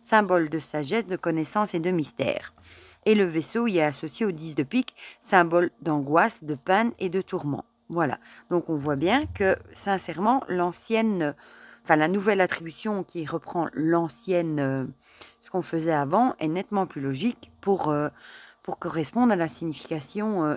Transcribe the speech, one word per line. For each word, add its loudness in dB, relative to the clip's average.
symbole 4
de -2
sagesse, -4
de -4
connaissance 0
et 0
de 0
mystère. -2
Et 6
le 4
vaisseau -2
y 2
est 4
associé -2
au 0
dix -8
de 0
pique, -2
symbole 4
d'angoisse, 2
de -4
peine 2
et -2
de -4
tourment. -4
Voilà, 0
donc 0
on 0
voit 0
bien 2
que, 0
sincèrement, -2
l'ancienne, -2
enfin, 4
la 4
nouvelle 2
attribution -2
qui -8
reprend -4
l'ancienne, 0
euh, 0
ce -20
qu'on -2
faisait -2
avant, 2
est 0
nettement -2
plus -10
logique -4
pour, 0
euh, 0
pour -10
correspondre 0
à 2
la 0
signification, -4
euh, 0